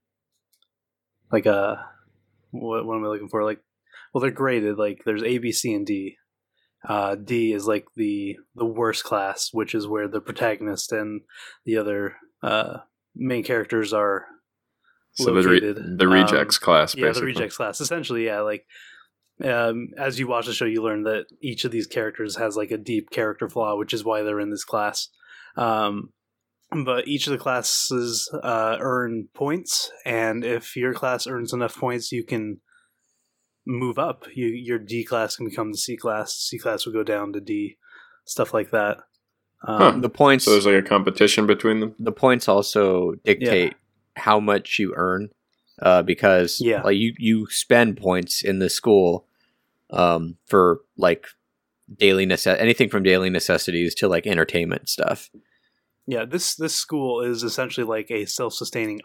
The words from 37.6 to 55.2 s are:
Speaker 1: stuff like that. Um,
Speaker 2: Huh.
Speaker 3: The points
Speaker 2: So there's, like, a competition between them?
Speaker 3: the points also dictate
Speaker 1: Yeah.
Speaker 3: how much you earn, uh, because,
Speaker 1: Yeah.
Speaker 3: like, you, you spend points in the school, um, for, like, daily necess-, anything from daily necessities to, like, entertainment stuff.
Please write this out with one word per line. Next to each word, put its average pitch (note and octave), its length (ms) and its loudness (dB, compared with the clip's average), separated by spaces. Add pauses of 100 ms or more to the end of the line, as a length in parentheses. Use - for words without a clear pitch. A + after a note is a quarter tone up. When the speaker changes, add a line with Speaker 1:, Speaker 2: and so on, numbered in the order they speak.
Speaker 1:
stuff - 260 -2
like G#2+ 200 -2
that. G#2 260 0 (680)
Um, A2 120 -2 (160)
Speaker 2:
Huh. A#2+ 60 -2
Speaker 3:
The B2 100 0
points C#3 340 6
Speaker 2:
So B2 60 6
there's, G#2 160 8
like, G2+ 80 8
a G2 80 6
competition G2+ 640 4
between A2 340 2
them? G#2+ 180 -4
Speaker 3:
the A2+ 140 -4
points B2+ 360 4
also F#2+ 640 4 (100)
dictate G2+ 480 4
Speaker 1:
Yeah. - 500 -20
Speaker 3:
how G#2+ 180 6
much G2+ 380 0
you F#2+ 180 -2
earn, F#2 340 -2 (500)
uh, F2+ 220 6
because, F2+ 580 4
Speaker 1:
Yeah. A2+ 220 0
Speaker 3:
like, G2+ 160 4
you, A2+ 200 0
you A2 300 2
spend A#2+ 480 4
points F#2 460 -2
in F#2+ 160 0
the F#2 100 2
school, F2+ 600 4 (640)
um, E2+ 540 2
for, F2+ 360 6 (180)
like, F2 280 2 (720)
daily F#2+ 300 4
necess-, F#2 340 2
anything A2+ 300 4
from G2+ 120 0
daily F#2 280 4
necessities E2+ 680 0
to, G#2 120 0
like, F2 180 0
entertainment E2+ 640 0
stuff. - 400 -4 (760)